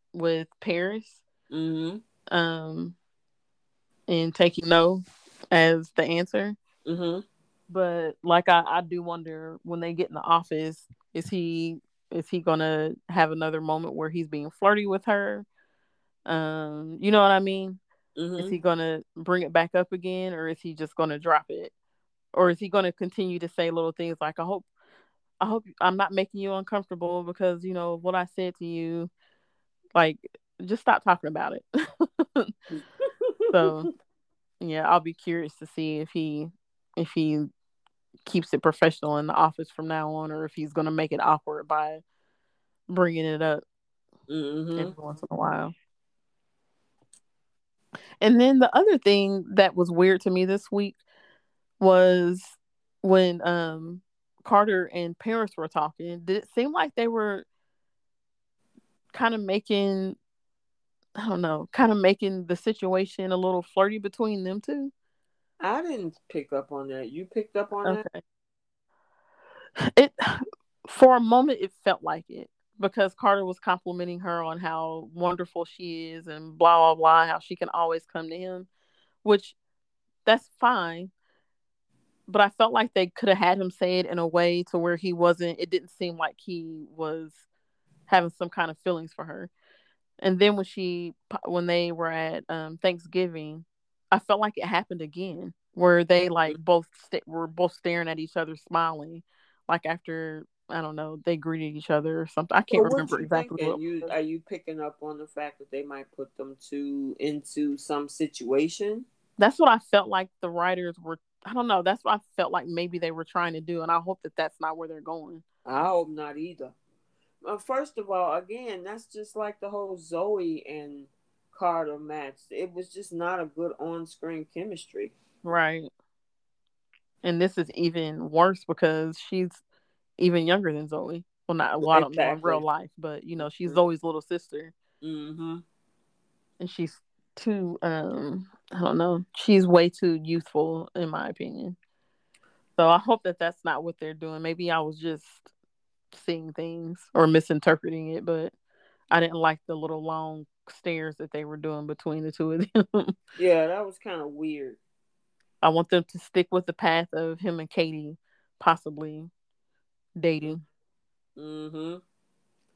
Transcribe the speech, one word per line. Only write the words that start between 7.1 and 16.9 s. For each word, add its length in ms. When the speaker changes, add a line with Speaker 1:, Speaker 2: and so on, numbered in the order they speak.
Speaker 1:
But, 540
like, 260
I, 180
I 160
do 200
wonder 600
when 180
they 140
get 140
in 60
the 60
office, 640
is 140
he, 500
is 180
he 120
gonna 500
have 240
another 280
moment 340
where 160
he's 180
being 220
flirty 360
with 200
her? 400
Um, 760